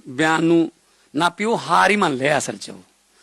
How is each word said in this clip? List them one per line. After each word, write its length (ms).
ਬਿਆਨ 360
ਨੂੰ 280
ਨਾਪੀ, 280
ਉਹ 140
ਹਾਰ 320
ਹੀ 60
ਮੰਨ 180
ਲਿਆ 240
ਅਸਲ 180
'ਚ 140
ਉਹ। 120